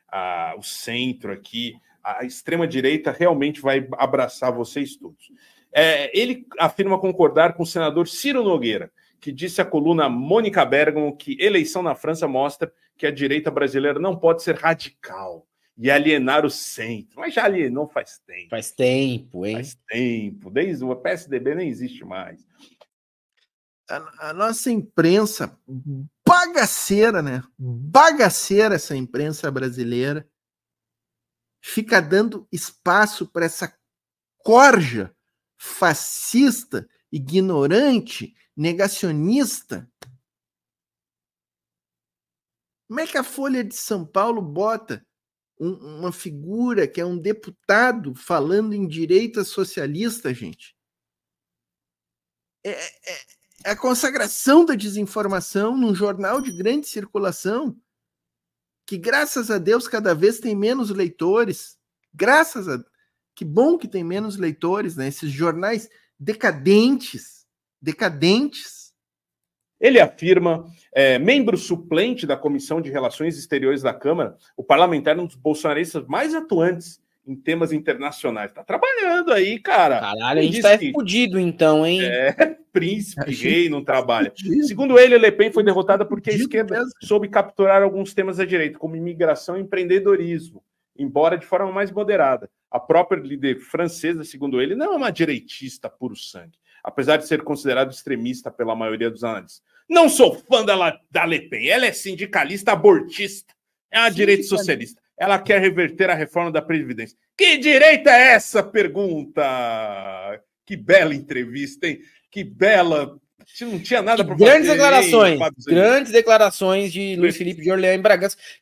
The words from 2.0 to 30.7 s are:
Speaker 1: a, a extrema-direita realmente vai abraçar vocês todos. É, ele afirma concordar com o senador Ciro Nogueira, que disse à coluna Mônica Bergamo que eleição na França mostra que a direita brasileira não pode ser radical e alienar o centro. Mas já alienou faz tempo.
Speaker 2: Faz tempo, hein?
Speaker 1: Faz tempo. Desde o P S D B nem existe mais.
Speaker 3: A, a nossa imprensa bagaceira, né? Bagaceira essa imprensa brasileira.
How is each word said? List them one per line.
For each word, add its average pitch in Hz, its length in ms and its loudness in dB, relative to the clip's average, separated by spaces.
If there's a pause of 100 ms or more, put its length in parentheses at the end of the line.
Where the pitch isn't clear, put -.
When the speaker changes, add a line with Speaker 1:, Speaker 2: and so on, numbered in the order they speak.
Speaker 1:
a, 98 200 -8
a - 20 -8
extrema-direita 151 840 -2
realmente 147 500 0
vai 135 320 -2
abraçar 127 600 -2
vocês 123 440 -8
todos. - 340 -20 (420)
É, 151 460 2
ele 247 280 -4 (120)
afirma 190 420 0
concordar 170 540 2
com 175 80 -6
o 160 40 -6
senador 160 420 -2
Ciro 269 340 -4
Nogueira, 120 500 -2 (280)
que 143 120 -12
disse 175 280 -6
à 180 40 0
coluna 156 440 0
Mônica 156 560 0
Bergamo 147 520 0
que 135 240 -12
eleição 185 420 0
na 156 120 -4
França 165 320 -6
mostra 139 460 -4 (240)
que - 100 -6
a - 40 -2
direita 143 400 -4
brasileira 139 480 -2
não 180 180 -4
pode 165 260 0
ser 160 140 -2
radical - 880 -8 (320)
e 123 120 0
alienar 147 540 2
o 139 60 -2
centro. - 720 -12
Mas 330 120 -10
já 214 120 -2
alienou 147 440 -2
faz - 380 -10
tempo. 87 240 -20
Speaker 2:
Faz 113 220 -10
tempo, 127 760 -2
hein? 107 80 -6
Speaker 1:
Faz 127 240 -12 (100)
tempo. 110 600 -6
Desde 139 340 -4
o 127 100 -4
P 127 140 -8
S 170 220 -8
D 127 100 -6
B 139 140 -4
nem 175 140 -8
existe 123 360 -12
mais. 92 420 -16 (1400)
Speaker 3:
A, 151 420 -14
a - 40 -8
nossa 226 360 -4
imprensa 196 880 0 (680)
bagaceira, 233 960 2
né? 127 200 -6 (140)
Bagaceira 202 1160 2
essa 147 200 -6
imprensa 139 560 -6
brasileira. 131 800 -4 (1300)